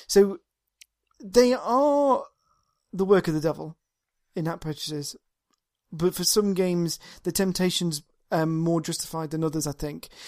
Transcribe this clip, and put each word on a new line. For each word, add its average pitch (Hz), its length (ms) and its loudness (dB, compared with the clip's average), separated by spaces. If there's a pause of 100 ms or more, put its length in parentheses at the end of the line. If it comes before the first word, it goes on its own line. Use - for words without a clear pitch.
So 196 320 4 (840)
they 247 320 4
are 269 680 2 (680)
the 190 120 -2
work 185 240 4
of 156 60 0
the 156 60 -2
devil, 156 360 -4 (580)
in-app 170 260 -6
purchases, 151 560 -10 (760)
but 175 220 0
for 180 100 -6
some 202 300 2
games, 175 440 0 (240)
the 175 100 -4
temptation's, 180 680 0 (300)
um, 160 260 0
more 165 220 2
justified 160 500 -8
than 160 140 -2
others, 151 240 -4
I 143 40 -4
think. - 360 -10 (200)